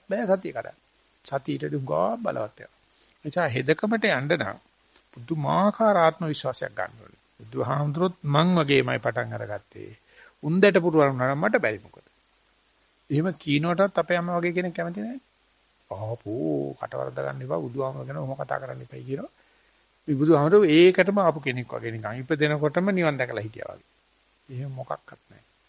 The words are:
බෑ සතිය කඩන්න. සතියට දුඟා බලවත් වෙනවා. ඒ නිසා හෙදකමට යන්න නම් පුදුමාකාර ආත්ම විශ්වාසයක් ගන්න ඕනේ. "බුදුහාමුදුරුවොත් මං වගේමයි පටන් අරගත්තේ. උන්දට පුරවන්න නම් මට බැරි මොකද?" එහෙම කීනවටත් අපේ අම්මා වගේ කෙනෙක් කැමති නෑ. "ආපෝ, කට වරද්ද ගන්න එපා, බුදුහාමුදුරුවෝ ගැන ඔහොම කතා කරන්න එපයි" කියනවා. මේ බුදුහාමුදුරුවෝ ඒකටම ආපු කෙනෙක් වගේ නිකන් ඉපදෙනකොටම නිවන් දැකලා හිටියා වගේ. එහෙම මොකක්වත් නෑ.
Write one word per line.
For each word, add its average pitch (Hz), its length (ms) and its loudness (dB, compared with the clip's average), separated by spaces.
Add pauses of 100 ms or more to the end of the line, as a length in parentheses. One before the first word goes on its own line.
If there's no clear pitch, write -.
බෑ 214 220 -4
සතිය 185 280 -2
කඩන්න. - 240 -12 (480)
සතියට 139 420 -6
දුඟා 151 480 -2
බලවත් 139 420 -6
වෙනවා. - 200 -20 (340)
ඒ - 100 -20
නිසා 160 260 -2
හෙදකමට 160 600 0
යන්න 143 260 0
නම් 104 280 -4 (460)
පුදුමාකාර 165 920 0
ආත්ම 160 280 4
විශ්වාසයක් - 480 -4
ගන්න - 240 -8
ඕනේ. - 220 -20 (160)
"බුදුහාමුදුරුවොත් 139 840 -2
මං 147 320 2
වගේමයි 139 460 2
පටන් 120 360 -4
අරගත්තේ. 101 560 -12 (520)
උන්දට 185 360 6
පුරවන්න 156 380 4
නම් 131 200 0
මට 214 240 2
බැරි 110 180 -2
මොකද?" - 280 -20 (1040)
එහෙම 151 240 0
කීනවටත් 170 640 0
අපේ 175 200 0
අම්මා 175 220 -2
වගේ 175 140 -2
කෙනෙක් 175 220 -4
කැමති 170 260 -6
නෑ. 240 180 -10 (720)
"ආපෝ, 107 840 -4
කට - 200 -10
වරද්ද 65 260 -8
ගන්න - 220 -8
එපා, 139 180 -4
බුදුහාමුදුරුවෝ 135 460 -8
ගැන 139 140 -10
ඔහොම 135 160 -8
කතා 139 240 -6
කරන්න 131 240 -12
එපයි" 127 200 -16
කියනවා. 139 280 -10 (760)
මේ 151 80 0
බුදුහාමුදුරුවෝ 156 560 6
ඒකටම 180 460 6
ආපු 165 220 2
කෙනෙක් 127 300 -4
වගේ 117 220 -8
නිකන් 110 260 -8
ඉපදෙනකොටම 151 720 0
නිවන් 170 280 0
දැකලා 120 260 -4
හිටියා - 260 -12
වගේ. - 200 -20 (600)
එහෙම 135 220 -8
මොකක්වත් - 520 -12
නෑ. - 200 -20 (260)